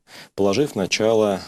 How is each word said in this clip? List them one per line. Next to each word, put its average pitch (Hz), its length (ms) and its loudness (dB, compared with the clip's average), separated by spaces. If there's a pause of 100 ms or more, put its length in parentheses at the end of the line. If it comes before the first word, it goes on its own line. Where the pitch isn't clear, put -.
(360)
положив 101 400 0
начало 107 720 0